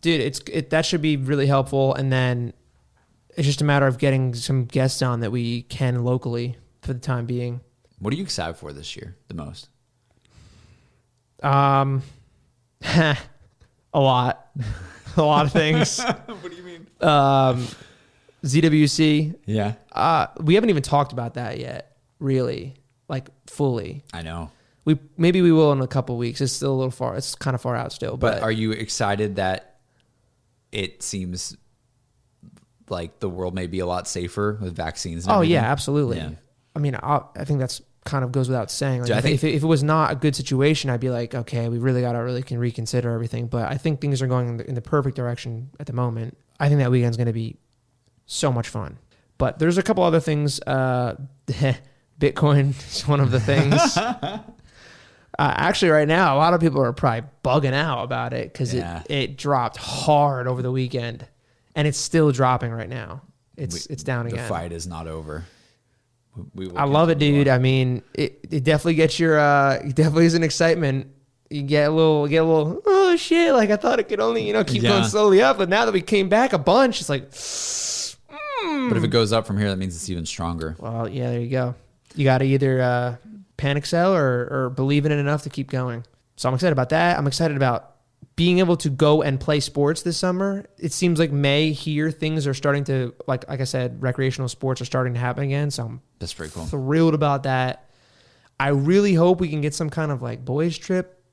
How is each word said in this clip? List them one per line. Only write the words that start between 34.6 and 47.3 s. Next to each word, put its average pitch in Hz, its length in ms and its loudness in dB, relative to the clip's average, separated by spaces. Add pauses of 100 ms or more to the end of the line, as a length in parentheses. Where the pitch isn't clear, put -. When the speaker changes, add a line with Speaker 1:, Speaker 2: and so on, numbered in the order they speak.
Speaker 2:
with 90 140 -8
vaccines 82 500 -8
and 208 80 2
Speaker 1:
Oh, 196 80 4
yeah, 165 160 4
Speaker 2:
everything? 120 140 2
Speaker 1:
absolutely. 143 460 -2
Speaker 2:
Yeah. 78 120 -8 (460)
Speaker 1:
I 147 40 -4
mean, 143 160 0
I, 143 260 -2 (140)
I - 80 -10
think 143 160 -2
that's 131 220 -6 (240)
kind 135 180 -2
of 123 80 -4
goes 131 160 0
without 123 240 -2
saying. 131 300 -2
Like, 120 60 -4
Speaker 2:
Dude, 110 80 2
I - 20 2
Speaker 1:
if, 120 60 0
Speaker 2:
think 156 120 2
Speaker 1:
if, 131 80 0
if 151 200 0
it - 20 0
was 156 180 4
not 156 300 2
a - 20 -2
good 139 200 0
situation, 139 540 0
I'd 120 120 -2
be 131 80 -2
like, 120 260 -4
"Okay, 117 320 -4
we 117 120 -2
really 127 220 0
gotta 120 220 -2
really 123 200 -4
can 123 140 -8
reconsider 120 540 -2
everything." 117 360 -4
But 113 220 -4
I 139 60 -6
think 143 240 -2
things 139 220 -2
are 131 60 -2
going 123 200 0
in 117 100 -6
the, - 120 -10
in 131 60 -6
the 120 60 -6
perfect 139 360 -2
direction 120 540 -8 (100)
at 139 60 -14
the - 60 -10
moment. 117 440 -4 (220)
I 143 100 2
think 147 100 4
that 127 120 4
weekend's 120 260 2
gonna 117 160 0